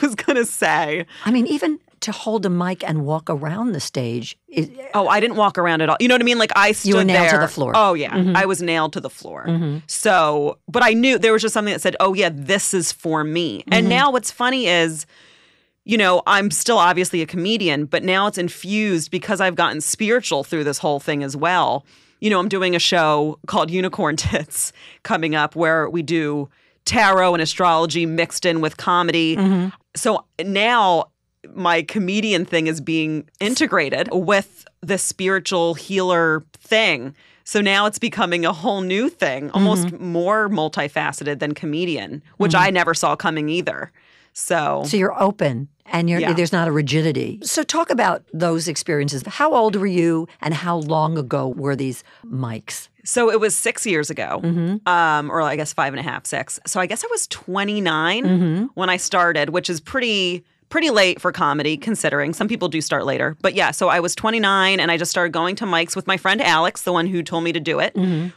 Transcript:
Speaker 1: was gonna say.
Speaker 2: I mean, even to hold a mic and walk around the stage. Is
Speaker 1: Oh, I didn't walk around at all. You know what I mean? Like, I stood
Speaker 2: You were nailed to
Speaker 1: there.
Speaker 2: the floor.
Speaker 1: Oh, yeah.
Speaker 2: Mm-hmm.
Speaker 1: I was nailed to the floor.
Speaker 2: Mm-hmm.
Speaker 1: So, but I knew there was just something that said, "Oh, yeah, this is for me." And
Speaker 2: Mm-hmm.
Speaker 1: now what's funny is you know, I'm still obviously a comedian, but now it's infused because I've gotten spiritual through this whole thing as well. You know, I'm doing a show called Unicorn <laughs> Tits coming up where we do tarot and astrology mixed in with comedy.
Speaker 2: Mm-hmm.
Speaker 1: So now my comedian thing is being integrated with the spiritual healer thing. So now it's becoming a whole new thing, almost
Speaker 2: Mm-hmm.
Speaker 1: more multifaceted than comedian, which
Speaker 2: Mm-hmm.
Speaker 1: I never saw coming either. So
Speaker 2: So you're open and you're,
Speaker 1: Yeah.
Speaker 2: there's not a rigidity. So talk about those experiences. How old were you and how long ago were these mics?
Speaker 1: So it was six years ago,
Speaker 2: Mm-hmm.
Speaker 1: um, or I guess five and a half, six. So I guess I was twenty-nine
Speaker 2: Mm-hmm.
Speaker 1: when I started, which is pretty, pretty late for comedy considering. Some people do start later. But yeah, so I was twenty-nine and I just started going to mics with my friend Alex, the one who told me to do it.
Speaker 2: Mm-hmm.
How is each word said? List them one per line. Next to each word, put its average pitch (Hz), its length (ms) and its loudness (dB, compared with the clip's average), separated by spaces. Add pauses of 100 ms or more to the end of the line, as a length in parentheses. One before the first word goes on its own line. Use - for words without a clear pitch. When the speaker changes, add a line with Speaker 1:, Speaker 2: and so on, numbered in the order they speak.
Speaker 1:
was 277 140 0
gonna 240 320 0
say. 160 580 0 (220)
Speaker 2:
I 214 40 2
mean, 240 180 4
even 302 300 -2 (220)
to 214 120 -6
hold 214 340 -2
a 185 40 0
mic 180 320 -2
and 156 220 -2
walk 156 240 -4
around 165 440 -4
the 143 80 -4
stage. 123 580 -6 (100)
Is 254 220 -4 (240)
Speaker 1:
Oh, 196 140 2
I 202 120 4
didn't 220 160 0
walk 202 220 2
around 170 240 2
at 156 80 2
all. 151 100 2
You - 80 2
know 247 60 6
what 240 80 4
I - 20 2
mean? 240 140 2
Like, 220 180 0
I 208 160 6
stood 208 160 -2
Speaker 2:
You 196 80 6
were 190 80 4
nailed 180 240 4
to 156 80 4
Speaker 1:
there. 156 100 2
Speaker 2:
the - 60 -4
floor. 127 220 -2
Speaker 1:
Oh, 208 180 6
yeah. 147 220 -2
Speaker 2:
Mm-hmm. 185 220 2
Speaker 1:
I 190 100 4
was 185 160 -2
nailed 160 320 0
to 185 60 -6
the 131 100 -8
floor. - 360 -14
Speaker 2:
Mm-hmm. 165 400 -2
Speaker 1:
So, 151 800 2
but 240 160 0
I 226 120 4
knew 247 240 4
there 220 160 4
was 214 80 2
just 220 100 0
something 208 220 0
that 151 80 -4
said, 185 180 0
"Oh, 190 140 2
yeah, 190 180 2
this 147 400 -2
is 175 180 0
for 160 320 -2
me." 156 480 -4
And 220 140 4
Speaker 2:
Mm-hmm. - 60 4
Speaker 1:
now 269 220 4
what's 247 180 -2
funny 247 360 -2
is 165 380 0 (840)
you 226 100 0
know, 185 300 4
I'm 202 240 4
still - 280 0
obviously 175 440 2
a 156 40 -4
comedian, 175 600 -2
but 151 160 -2
now 190 240 2
it's 202 120 -4
infused 180 720 -2
because 185 300 -2
I've 185 140 2
gotten 151 260 0
spiritual 208 640 0
through 151 200 -2
this 143 140 -2
whole 147 220 -2
thing 147 220 -4
as 135 140 -8
well. 143 500 0 (340)
You 214 80 0
know, 196 120 2
I'm 202 80 0
doing 185 260 0
a 170 60 2
show 151 680 2
called 160 240 0
Unicorn 180 460 -2
<laughs> - 80 -4
Tits - 480 -4 (320)
coming 160 300 -2
up 151 220 0
where 160 320 2
we 170 140 -4
do 147 460 -4 (360)
tarot 190 500 4
and 165 80 0
astrology 165 600 2
mixed 165 400 -4
in 165 160 2
with 156 160 -2
comedy. 170 600 2
Speaker 2:
Mm-hmm. 190 320 2 (260)
Speaker 1:
So - 300 0 (200)
now 196 640 2 (480)
my 170 280 2
comedian 196 600 -2
thing 165 220 0
is 160 140 -2
being 156 480 -4 (100)
integrated 190 720 0
with 190 540 0 (140)
the 185 180 -2
spiritual 185 760 0
healer 170 680 0 (140)
thing. 160 560 0 (300)
So - 160 0
now 202 260 4
it's 214 140 -4
becoming 175 440 -2
a 165 80 2
whole 196 280 -2
new 190 280 0
thing, 139 440 -4
almost 190 340 2
Speaker 2:
Mm-hmm. 175 260 -8
Speaker 1:
more 202 360 0
multifaceted 151 920 -2
than 151 160 -2
comedian, 151 680 -6 (160)
which 185 140 2
Speaker 2:
Mm-hmm. 185 140 6
Speaker 1:
I 196 40 4
never 175 240 2
saw 156 200 0
coming 156 340 -2
either. 156 440 -4 (400)
So 143 540 -2
Speaker 2:
So 147 100 -2
you're 190 260 0
open 143 460 0 (180)
and 170 240 0
you're, 170 100 2
Speaker 1:
Yeah. 165 140 2
Speaker 2:
there's 170 180 0
not 170 160 2
a 156 40 0
rigidity. 147 720 0
So 302 200 -4
talk 330 280 -2
about 208 320 0 (120)
those 165 340 0
experiences. 143 580 -2
How 294 280 0
old 220 220 4
were 196 100 0
you 170 400 2 (140)
and 156 120 -2
how 170 260 -2
long 156 380 0
ago 135 320 -2
were 135 280 -2
these 131 260 -4 (240)
mics? 117 600 -8 (160)
Speaker 1:
So 233 260 2
it 214 100 4
was 214 160 2
six - 300 -4
years 160 240 0
ago, 92 320 -6
Speaker 2:
Mm-hmm. 170 460 -2
Speaker 1:
um, 156 420 2
or - 100 0
I 147 160 0
guess 151 160 -4
five 139 200 -2
and 135 80 -8
a - 20 -8
half, 127 240 -8
six. - 400 -8
So - 140 -4
I 180 60 0
guess 220 180 -6
I - 60 -6
was - 180 -4
twenty-nine 196 960 -2
Speaker 2:
Mm-hmm. 180 400 2 (100)
Speaker 1:
when 190 160 -2
I 180 60 2
started, 170 540 0
which 175 200 -2
is 160 100 -6
pretty, 196 640 -2 (240)
pretty 320 220 0
late 190 300 4
for 180 120 0
comedy 151 440 0
considering. 147 580 -2
Some 214 140 -2
people 208 200 -2
do 156 120 -4
start 143 260 -2
later. 135 340 -2
But 196 140 0
yeah, 175 160 2
so - 180 -2
I 170 120 2
was 170 160 -2
twenty-nine 196 640 2
and 165 100 2
I 170 60 2
just 170 160 -2
started 175 200 0
going 170 240 -2
to 220 100 -8
mics 170 300 0
with 185 120 -8
my 190 80 0
friend 196 260 0
Alex, 170 400 2
the 180 100 -2
one 170 140 2
who 180 160 -2
told 165 220 -4
me 170 80 -2
to 165 80 -2
do 151 180 -2
it. 175 160 0
Speaker 2:
Mm-hmm. 180 420 -2